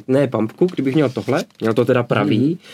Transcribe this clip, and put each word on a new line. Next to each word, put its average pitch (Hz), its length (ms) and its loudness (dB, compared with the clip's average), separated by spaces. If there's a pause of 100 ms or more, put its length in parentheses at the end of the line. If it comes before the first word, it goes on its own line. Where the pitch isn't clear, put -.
ne 131 200 2
pumpku, 113 460 -2
kdybych 135 220 -2
měl 147 140 2
tohle, 127 340 -4 (180)
měl 110 120 0
to 120 120 2
teda 123 180 2
pravý, 117 540 0 (160)